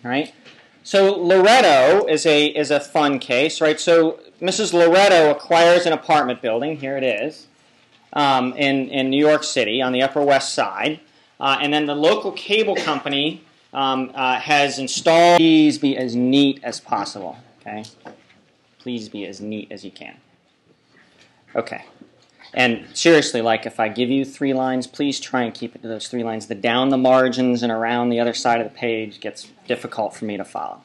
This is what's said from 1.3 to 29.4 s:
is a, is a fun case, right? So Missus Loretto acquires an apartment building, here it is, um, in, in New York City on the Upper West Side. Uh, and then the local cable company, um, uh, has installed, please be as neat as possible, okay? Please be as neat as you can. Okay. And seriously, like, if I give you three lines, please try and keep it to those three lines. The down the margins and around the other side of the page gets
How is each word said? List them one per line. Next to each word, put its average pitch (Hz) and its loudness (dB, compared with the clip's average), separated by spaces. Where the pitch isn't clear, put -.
is 156 -2
a, 151 4
is 147 -4
a 143 0
fun 143 -2
case, 135 -2
right? 156 0
So 165 2
Missus 185 -2
Loretto 170 6
acquires 170 4
an 160 2
apartment 139 0
building, 131 -4
here 135 -8
it 135 -4
is, 123 -4
um, 131 0
in, 135 0
in 135 -2
New 135 0
York 151 2
City 117 -2
on 127 -2
the 127 0
Upper 135 -2
West 139 0
Side. 113 -4
Uh, 135 0
and 143 -2
then 151 -2
the 143 -4
local 190 0
cable 202 -2
company, 143 -4
um, 131 -4
uh, 127 -2
has 143 0
installed, 170 4
please 156 6
be 135 0
as 123 -4
neat 135 2
as 120 -10
possible, 98 -8
okay? 107 -12
Please 117 -10
be 104 -12
as 95 -16
neat 107 -12
as 95 -16
you 98 -18
can. - -20
Okay. - -8
And 120 0
seriously, 147 2
like, 113 -2
if 113 -10
I 110 -2
give 120 -4
you 135 -2
three 135 -4
lines, 131 -4
please 143 -6
try - -6
and 117 -6
keep - -14
it - -20
to 113 -14
those 110 -12
three 120 -8
lines. 110 -8
The 117 -8
down 120 -2
the 135 0
margins 127 2
and 120 -2
around 117 -2
the 117 0
other 117 -2
side 117 0
of 107 -6
the - -20
page 110 -8
gets - -14